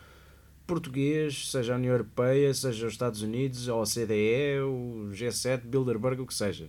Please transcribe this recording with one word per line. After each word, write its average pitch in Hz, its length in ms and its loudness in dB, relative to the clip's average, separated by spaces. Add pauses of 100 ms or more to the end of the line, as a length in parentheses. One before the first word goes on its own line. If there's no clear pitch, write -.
(640)
português, 151 840 -2
seja 123 220 0
a 123 40 0
União 127 160 2
Europeia, 127 580 4
seja 117 360 -2
os 104 60 -4
Estados 110 280 -2
Unidos, 123 480 -2
a 117 60 0
O 113 100 2
C 113 220 -2
D 107 80 0
E, 135 460 2
o 123 500 -4
G 113 200 -4
sete, 123 360 -2
Bilderberg, 127 520 0
o 131 60 -8
que - 80 -10
seja. 80 360 -4